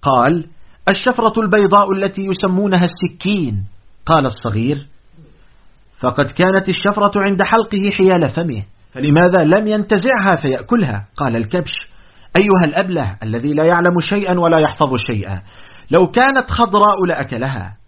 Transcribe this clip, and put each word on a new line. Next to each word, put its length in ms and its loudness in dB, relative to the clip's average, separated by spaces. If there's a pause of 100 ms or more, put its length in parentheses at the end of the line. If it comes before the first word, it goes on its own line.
قال: 440 2 (460)
"الشفرة 500 0
البيضاء 500 4
التي 300 -4
يسمونها 640 0
السكين." 800 -4 (400)
قال 200 2
الصغير: 640 -4 (1120)
"فقد 260 -2
كانت 440 0
الشفرة 520 0
عند 220 0
حلقه 540 0
حيال 320 4
فمه، 340 -6 (300)
فلماذا 500 4
لم 240 2
ينتزعها 680 0
فيأكلها؟" 720 -2 (100)
قال 180 -2
الكبش: 540 -6 (500)
"أيها 260 4
الأبله 580 -4
الذي 300 -4
لا 100 0
يعلم 460 2
شيئا 300 -2
ولا 200 2
يحفظ 360 0
شيئا، 460 -6 (500)
لو 160 4
كانت 420 0
خضراء 560 2
لأكلها." 720 -6 (100)